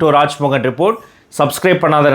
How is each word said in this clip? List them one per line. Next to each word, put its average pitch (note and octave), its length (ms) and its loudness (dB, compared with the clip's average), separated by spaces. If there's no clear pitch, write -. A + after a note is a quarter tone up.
to D#3+ 60 2
ராஜ்மோகன் C#3+ 500 -2
ரிப்போர்ட். F#3 280 -2
சப்ஸ்கிரைப் F3 440 0
பண்ணாத D3+ 300 2